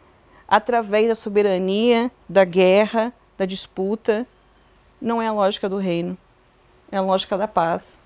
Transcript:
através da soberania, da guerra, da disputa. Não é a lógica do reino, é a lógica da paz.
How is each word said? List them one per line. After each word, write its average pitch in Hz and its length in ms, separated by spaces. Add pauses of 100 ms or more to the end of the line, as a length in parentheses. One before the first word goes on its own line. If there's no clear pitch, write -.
(480)
através 214 600
da 226 80
soberania, 208 960 (160)
da 190 160
guerra, 196 720 (240)
da 196 80
disputa. 202 840 (720)
Não 233 200
é 226 60
a 220 40
lógica 208 380
do 190 80
reino, 180 400 (760)
é 196 60
a 190 40
lógica 190 360
da 202 100
paz. 175 580